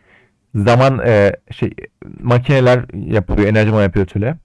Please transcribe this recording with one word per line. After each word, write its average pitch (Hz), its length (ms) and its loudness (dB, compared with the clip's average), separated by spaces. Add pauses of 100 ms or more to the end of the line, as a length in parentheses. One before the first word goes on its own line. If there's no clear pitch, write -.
(560)
zaman, 120 500 2
e, 104 300 2 (160)
şey, - 200 -6 (480)
makineler 123 720 2
yapılıyor, 101 540 -2
enerji 110 240 0
manipülatörleri. 104 720 -2